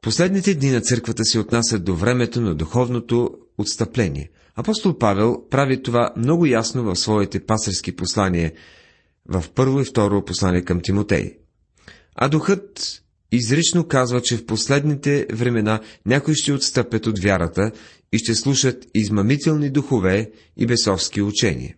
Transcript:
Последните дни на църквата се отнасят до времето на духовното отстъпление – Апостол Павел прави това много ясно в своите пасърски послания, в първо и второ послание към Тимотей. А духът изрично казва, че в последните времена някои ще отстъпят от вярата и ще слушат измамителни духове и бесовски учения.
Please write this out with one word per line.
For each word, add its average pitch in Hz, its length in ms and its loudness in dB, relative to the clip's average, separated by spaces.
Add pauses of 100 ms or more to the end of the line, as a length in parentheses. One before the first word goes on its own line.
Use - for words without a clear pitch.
Последните 180 540 2
дни 139 140 0
на 120 120 2
църквата 113 440 -2
се 110 140 2
отнасят 113 440 0
до 90 120 0
времето 120 460 0
на 92 140 0
духовното 120 760 0 (260)
отстъпление – 85 760 -4 (240)
Апостол 190 420 0
Павел 107 520 2
прави 135 340 0
това 120 340 0
много 160 280 2
ясно 120 380 0
в 95 120 -2
своите 98 500 0
пасърски 104 500 -2
послания, 90 580 0 (720)
в 87 200 -4 (100)
първо 131 240 2
и 131 60 0
второ 101 400 2
послание 90 360 0
към 87 200 -2
Тимотей. 98 560 -2 (760)
А 135 140 0
духът - 760 -2 (280)
изрично 147 560 0
казва, 123 340 2
че 120 160 -2
в 113 80 -8
последните 143 880 0
времена 113 480 0 (240)
някои 143 300 2
ще 147 180 0
отстъпят - 540 -2
от 101 120 -2
вярата 95 520 0 (400)
и 113 60 0
ще 113 180 0
слушат 131 580 0
измамителни 131 760 2
духове 110 640 0 (260)
и - 80 0
бесовски 104 560 0
учения. 98 560 -2